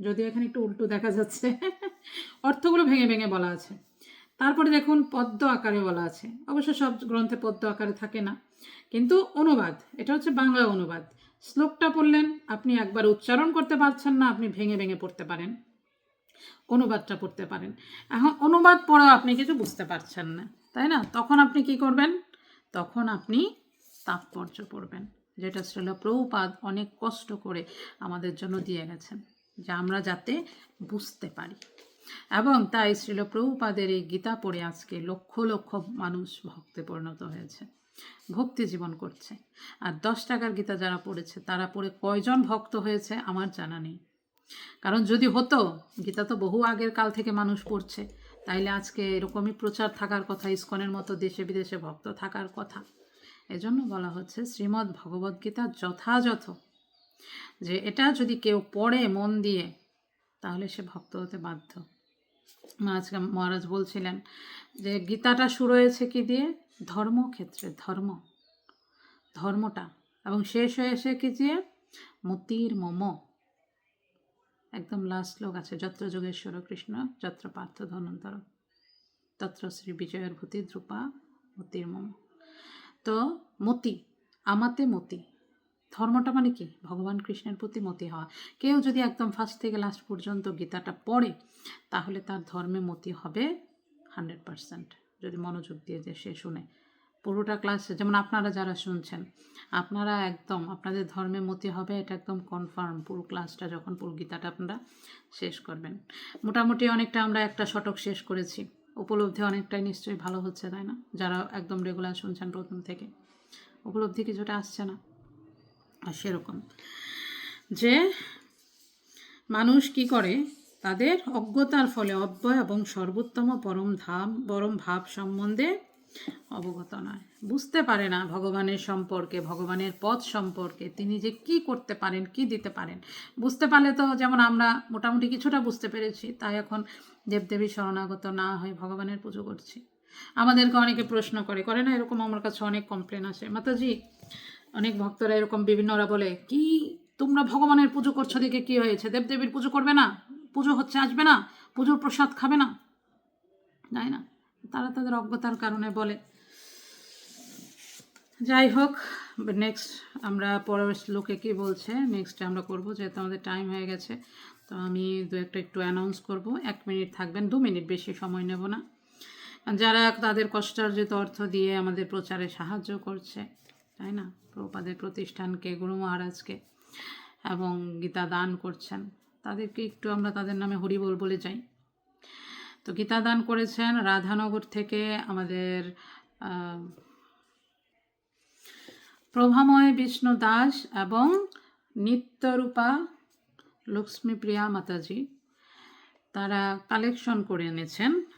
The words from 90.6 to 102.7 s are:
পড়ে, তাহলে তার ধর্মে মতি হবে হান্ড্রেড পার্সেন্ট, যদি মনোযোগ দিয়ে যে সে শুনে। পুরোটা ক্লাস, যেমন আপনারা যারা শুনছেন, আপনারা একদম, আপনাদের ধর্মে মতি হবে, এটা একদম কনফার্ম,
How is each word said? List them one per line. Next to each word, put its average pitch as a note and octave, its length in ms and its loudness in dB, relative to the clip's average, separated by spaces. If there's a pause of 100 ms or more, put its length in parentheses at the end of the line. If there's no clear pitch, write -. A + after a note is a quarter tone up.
পড়ে, A#3 280 2 (580)
তাহলে F#3+ 300 -6
তার F#3+ 260 -8
ধর্মে F3+ 340 -6
মতি F3 300 -8
হবে A3 480 -4 (520)
হান্ড্রেড E3 360 -12
পার্সেন্ট, E3+ 400 -16 (360)
যদি F3 140 -10
মনোযোগ F3 500 -10
দিয়ে E3 160 -10
যে D#3 120 -14
সে F#3 200 -14
শুনে। F3 320 -12 (580)
পুরোটা G#3 320 -2
ক্লাস, G3+ 320 -4
যেমন G3+ 260 0
আপনারা G3+ 360 0
যারা F#3 240 -6
শুনছেন, F3 500 -8 (460)
আপনারা G3+ 560 -2
একদম, F3 420 -6
আপনাদের F#3+ 380 -6
ধর্মে F#3+ 340 -6
মতি F#3 280 -6
হবে, F#3+ 320 -6
এটা F#3+ 140 -10
একদম F#3 240 -8
কনফার্ম, F3 640 -8